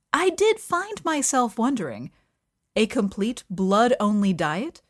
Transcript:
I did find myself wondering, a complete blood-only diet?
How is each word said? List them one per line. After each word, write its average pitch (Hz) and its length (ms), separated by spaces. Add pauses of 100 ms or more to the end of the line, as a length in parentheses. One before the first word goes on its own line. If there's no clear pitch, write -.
(120)
I 349 180
did 427 280
find 392 460
myself 277 520
wondering, 180 540 (640)
a 220 120
complete 214 640
blood-only 202 840
diet? 170 580